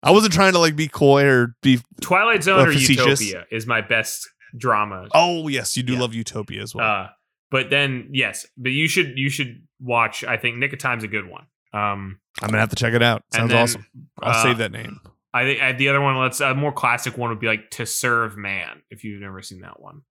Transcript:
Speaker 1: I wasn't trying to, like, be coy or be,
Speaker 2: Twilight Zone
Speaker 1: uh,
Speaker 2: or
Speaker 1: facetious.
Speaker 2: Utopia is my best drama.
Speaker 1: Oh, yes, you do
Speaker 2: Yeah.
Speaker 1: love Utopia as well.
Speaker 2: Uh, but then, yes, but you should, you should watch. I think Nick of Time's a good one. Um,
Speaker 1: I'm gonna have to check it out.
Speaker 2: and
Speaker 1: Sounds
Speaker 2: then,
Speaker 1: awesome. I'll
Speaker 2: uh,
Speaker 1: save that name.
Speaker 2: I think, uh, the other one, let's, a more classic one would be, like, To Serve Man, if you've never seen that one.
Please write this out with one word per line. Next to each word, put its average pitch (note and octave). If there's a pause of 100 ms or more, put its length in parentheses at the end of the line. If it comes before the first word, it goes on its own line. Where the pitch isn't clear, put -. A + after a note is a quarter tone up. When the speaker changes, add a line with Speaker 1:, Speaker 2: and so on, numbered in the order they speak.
Speaker 1:
I D3
wasn't G#3
trying F#3+
to, F3
like, D#3+
be D3+
coy C#3
or B2
be, C3 (220)
Speaker 2:
Twilight G3+
Zone F#3+
Speaker 1:
uh, F3+
Speaker 2:
or E3
Speaker 1:
facetious. C3
Speaker 2:
Utopia F#2
is A2
my A#2
best A2 (300)
drama. G#2
Speaker 1:
Oh, E3
yes, B2+
you C3
do B2
Speaker 2:
Yeah. B2
Speaker 1:
love A#2+
Utopia A2
as G#2
well. A2+
Speaker 2:
Uh, G2 (440)
but C3
then, C#3
yes, B2+ (120)
but B2+
you D3
should, D3
you C3+
should C3+ (160)
watch. A#2
I A#2+
think A#2+
Nick C#3
of C3+
Time's B2
a G#2+
good G2+
one. - (300)
Um, G2+ (220)
Speaker 1:
I'm G#2+
gonna G#2+
have A2
to -
check A#2
it A#2+
out. A#2 (100)
Speaker 2:
and A#2
Speaker 1:
Sounds -
Speaker 2:
then, A#2
Speaker 1:
awesome. A#2 (360)
I'll -
Speaker 2:
uh, A2+
Speaker 1:
save B2
that A2+
name. G#2+ (340)
Speaker 2:
I B2
think, C3
uh, C3
the C#3
other C#3
one, C3+
let's, C3
a C3+
more C#3+
classic A#2+
one A#2+
would A2
be, A2+
like, A2
To A#2+
Serve A#2
Man, F#2+
if G#2
you've G#2
never F#2+
seen F#2+
that F2+
one. A#2